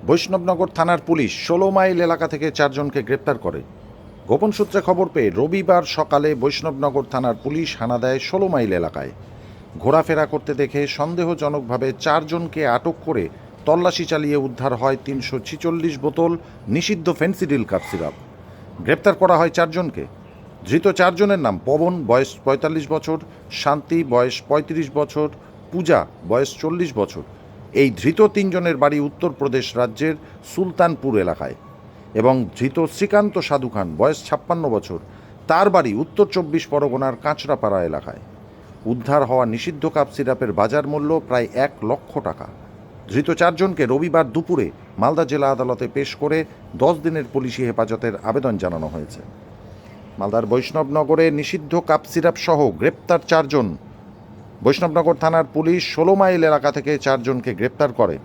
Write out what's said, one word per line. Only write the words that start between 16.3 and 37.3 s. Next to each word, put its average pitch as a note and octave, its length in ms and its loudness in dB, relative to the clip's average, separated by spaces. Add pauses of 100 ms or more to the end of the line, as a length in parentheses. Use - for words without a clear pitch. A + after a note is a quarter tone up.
নিষিদ্ধ E3 460 -2
ফেন্সিডিল D3+ 520 0
কাপ F#2 200 -2
সিরাপ। E2 300 -6 (640)
গ্রেপ্তার E3 360 2
করা F3+ 220 4
হয় E3 200 2
চারজনকে। E3 460 -2 (640)
ধৃত D3 260 0
চারজনের F#3 540 2
নাম G2+ 100 2 (100)
পবন, D#3 280 2 (120)
বয়স B2+ 260 2 (100)
পঁয়তাল্লিশ D3+ 460 0
বছর, D#3+ 300 -2 (440)
শান্তি, D3 420 0
বয়স B2+ 380 2
পঁয়ত্রিশ D3+ 480 -2 (100)
বছর, D3 300 -2 (400)
পূজা, E3 300 2 (280)
বয়স B2+ 320 2
চল্লিশ D#3+ 340 -2
বছর। F#2+ 300 -4 (500)
এই C#3 180 4
ধৃত D3+ 280 0 (140)
তিনজনের F3+ 440 0
বাড়ি C#3+ 220 4
উত্তরপ্রদেশ C#3 680 -2 (120)
রাজ্যের B2 380 0 (320)
সুলতানপুর E3+ 680 0
এলাকায় D#2+ 380 0 (580)
এবং A#2+ 220 4 (200)
ধৃত C3+ 300 -2
শ্রীকান্ত G#3 540 0
সাধু C3+ 300 -2
খান, G2 180 -4 (100)
বয়স C#3+ 280 2
ছাপ্পান্ন E3 440 -2
বছর, F#2+ 300 -2 (480)
তার F3 220 4
বাড়ি D#3+ 260 4
উত্তর D#3+ 300 2 (100)
চব্বিশ D#3+ 320 -2
পরগনার C3+ 540 0
কাঁচরাপাড়া C#3 640 0